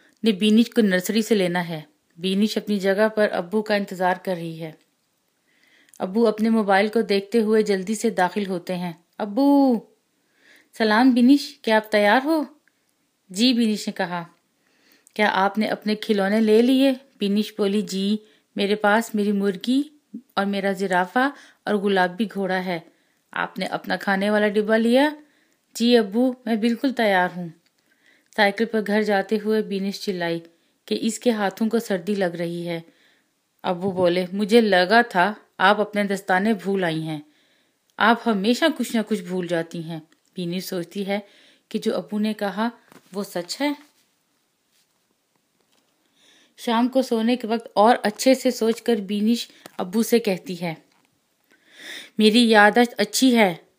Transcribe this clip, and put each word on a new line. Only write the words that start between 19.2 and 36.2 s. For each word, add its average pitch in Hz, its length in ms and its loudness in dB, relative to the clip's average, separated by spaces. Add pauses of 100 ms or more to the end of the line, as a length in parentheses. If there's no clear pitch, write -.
मुर्गी 202 580 -2 (480)
और 196 80 -2
मेरा 196 260 -2
जिराफा 190 600 0 (340)
और 208 100 -2
गुलाबी 190 500 0
घोड़ा 190 320 -4
है।" 180 340 -8 (420)
"आपने - 320 -6
अपना 190 300 -6
खाने 196 340 -2
वाला 214 180 2
डिब्बा 214 280 0
लिया?" 254 400 2 (600)
"जी 233 180 2
अब्बू, 233 420 2 (100)
मैं 220 140 -2
बिल्कुल 233 320 -2
तैयार 190 380 0
हूँ।" 170 220 -12 (840)
साइकिल 202 300 0
पर 220 140 -4
घर 208 220 0
जाते 196 340 0
हुए 214 260 -2
बीनिश 196 380 -6
चिल्लाई 170 420 -4 (440)
कि - 80 -4
इसके 226 360 -2
हाथों 214 380 -2
को 226 100 0
सर्दी 202 360 -4
लग 180 220 -4
रही 170 300 -8
है। 170 180 -8 (800)
अब्बू 185 280 -4
बोले, 180 420 0
"मुझे 208 260 4
लगा 202 420 4
था 202 340 2 (240)
आप 202 200 6
अपने 208 240 -2
दस्ताने 196 500 0